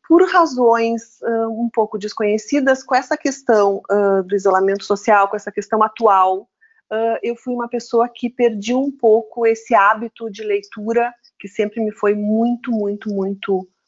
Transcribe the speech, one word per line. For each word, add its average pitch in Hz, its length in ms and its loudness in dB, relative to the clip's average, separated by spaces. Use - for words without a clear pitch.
por 349 220 6
razões, 240 960 0
ãh, 226 260 -2
um 226 240 -4
pouco 214 240 -2
desconhecidas, 220 840 -2
com - 120 -4
essa 277 220 -2
questão, 208 640 0
ãh, 202 320 0
do 185 120 -6
isolamento 196 500 0
social, 202 440 2
com 208 80 -8
essa 202 160 -12
questão 214 300 -2
atual, 196 640 2
ãh, 226 320 -2
eu 233 140 -6
fui 247 180 -8
uma 240 140 -6
pessoa 233 400 -2
que 240 200 -8
perdi 226 460 -2
um 269 160 0
pouco 226 560 2
esse 226 280 0
hábito 220 560 2
de 202 120 -14
leitura, 214 720 -4
que 202 100 -14
sempre 214 320 -6
me 214 120 -4
foi 208 220 0
muito, 226 580 -2
muito, 208 360 -4
muito 196 600 -4